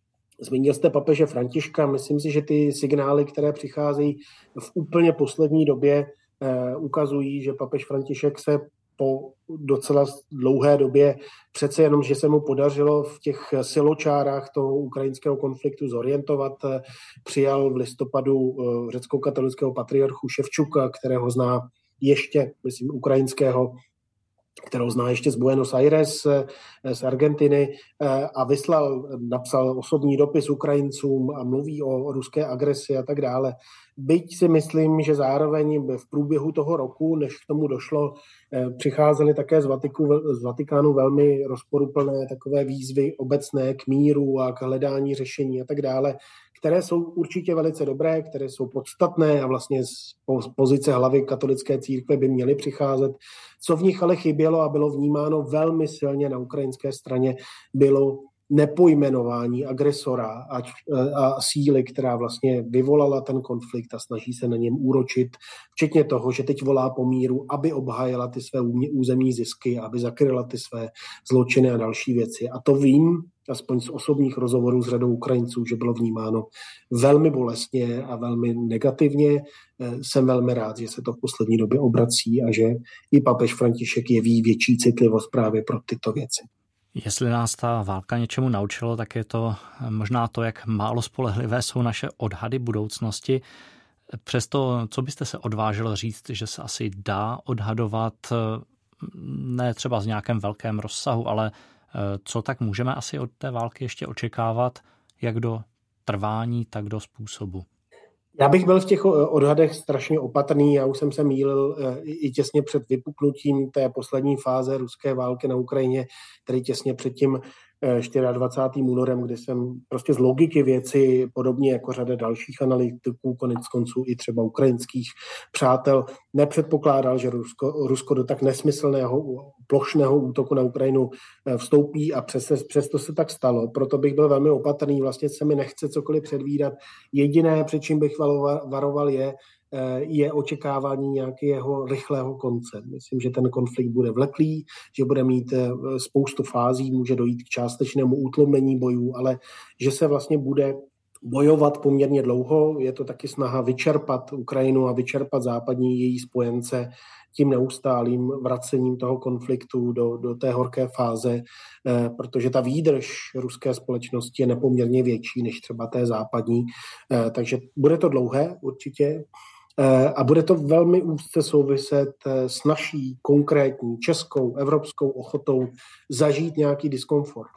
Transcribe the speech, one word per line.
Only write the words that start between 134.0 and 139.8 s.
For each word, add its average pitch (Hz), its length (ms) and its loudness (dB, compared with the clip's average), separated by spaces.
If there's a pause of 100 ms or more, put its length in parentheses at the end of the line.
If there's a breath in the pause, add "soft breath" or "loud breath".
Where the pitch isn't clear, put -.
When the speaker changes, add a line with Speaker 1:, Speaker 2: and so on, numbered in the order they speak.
Speaker 1:
byl 147 160 4
velmi 139 200 4
opatrný. 143 520 0
Vlastně 135 280 -2
se 147 160 -6
mi 147 100 2
nechce 143 340 -4
cokoliv 151 340 -2
předvídat. 143 500 -4 (400 loud breath)
Jediné, 156 500 4
před 156 160 -4
čím 151 200 0
bych 147 200 0
valova-, 143 500 0
varoval, 143 400 -2
je, 135 240 -2 (400 soft breath)
eh, 131 260 -4